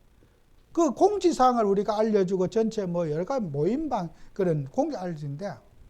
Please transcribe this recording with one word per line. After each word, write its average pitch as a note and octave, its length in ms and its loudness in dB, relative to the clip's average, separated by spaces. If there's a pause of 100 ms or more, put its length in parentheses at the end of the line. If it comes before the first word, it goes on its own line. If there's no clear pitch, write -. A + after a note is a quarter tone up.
(720)
그 D#4+ 200 2
공지사항을 D#4 720 4
우리가 G3+ 320 0
알려주고 G3 500 2
전체 A3 380 -2
뭐 F3 240 -2
여러 D#3+ 160 -2
가지 C4+ 200 -2
모임방 F#3+ 680 -2 (200)
그런 D#3+ 320 0
공개 C#4 320 -2
알려주는데, D3+ 600 -8 (320)